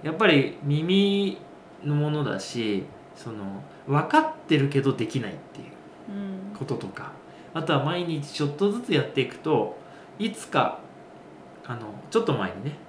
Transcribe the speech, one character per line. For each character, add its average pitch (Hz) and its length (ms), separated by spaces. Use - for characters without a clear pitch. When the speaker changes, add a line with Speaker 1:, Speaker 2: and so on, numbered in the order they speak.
Speaker 1:
う - 20
ん。 - 40
や 160 40
っ 160 40
ぱ 214 100
り 143 380
耳 190 720
の 147 100
も 147 160
の 147 140
だ 98 160
し、 104 440
そ - 160
の、 98 320
分 147 240
か 311 100
っ 311 120
て 156 100
る 139 120
け 139 120
ど 127 120
で 113 140
き 131 140
な 107 80
い 92 40
っ - 20
て - 80
い - 40
う - 20
Speaker 2:
う - 20
ん。 - 20
Speaker 1:
こ 143 80
と 131 120
と - 120
か、 - 240
あ 160 100
と 170 100
は 139 120
毎 175 200
日 156 180
ち 151 100
ょ 147 40
っ 143 80
と 202 160
ず 240 100
つ 196 140
や 135 80
っ - 60
て 139 120
い 123 80
く - 100
と、 135 380
い 214 120
つ - 180
か、 135 300
あ 123 80
の、 113 60
ち 226 80
ょ - 20
っ 226 40
と 151 80
前 95 200
に 98 120
ね 151 120